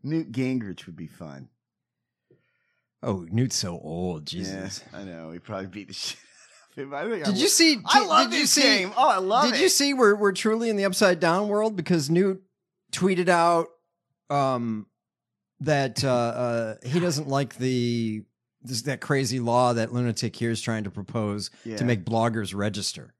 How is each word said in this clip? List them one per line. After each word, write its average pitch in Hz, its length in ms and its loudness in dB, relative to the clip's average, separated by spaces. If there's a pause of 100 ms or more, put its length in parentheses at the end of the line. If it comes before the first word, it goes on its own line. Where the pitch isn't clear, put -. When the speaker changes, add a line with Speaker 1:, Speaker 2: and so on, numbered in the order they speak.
Speaker 1:
Newt 156 280 -4
Gingrich 123 560 -4
would 87 80 -16
be 82 120 -12
fun. 69 420 -16 (1500)
Speaker 2:
Oh, 92 260 -4
Newt's 117 260 -2
so 85 240 -6
old. 82 460 -6
Jesus. 95 560 -10 (100)
Speaker 1:
Yeah, - 80 -16
I 101 40 -14
know. 82 280 -14
He'd 85 120 -14
probably 98 240 -8
beat 98 220 -14
the 98 40 -16
<laughs> - 20 -16
shit - 220 -10 (600)
out 147 60 -10
of 135 80 -10
him. - 20 -10
I 143 100 -6
think 226 100 -4 (140)
I - 20 2
Speaker 2:
Did 190 80 0
you 262 60 2
Speaker 1:
would. 381 80 2
Speaker 2:
see, 320 340 6
Speaker 1:
I 349 140 6
Speaker 2:
did, 415 80 2
Speaker 1:
love 311 240 4
Speaker 2:
did 339 60 -2
you 294 60 2
Speaker 1:
this - 80 2
Speaker 2:
see, 294 100 4
Speaker 1:
game. 208 360 4
Oh, 277 120 6
I 208 80 4
love 202 340 4
Speaker 2:
did 220 40 -2
Speaker 1:
it. 262 60 2
Speaker 2:
you 370 80 6
see 285 240 2
we're, 226 220 6
we're 208 160 2
truly 220 380 0
in 214 60 0
the 196 100 2
upside 185 340 4
down 180 280 2
world? 208 280 0
Because 160 340 0
Newt 190 320 2 (500)
tweeted 180 380 2
out, 170 380 4 (640)
um, 120 560 -2 (720)
that, 139 440 0
uh, 143 60 0
uh, 117 720 -2
he 131 160 -2
doesn't 156 280 -2
like 139 300 -2
the, 120 680 -2 (400)
this, 117 200 -6
that 135 180 -6
crazy 135 380 0
law 123 340 2
that 117 200 -2
lunatic 120 420 -2
here 117 160 -2
is 113 100 -2
trying 113 240 -4
to 98 60 -8
propose 104 600 -6 (120)
Speaker 1:
Yeah. 113 140 -10
Speaker 2:
to 120 80 -2
make 113 200 0
bloggers 113 500 -2
register. 101 640 -6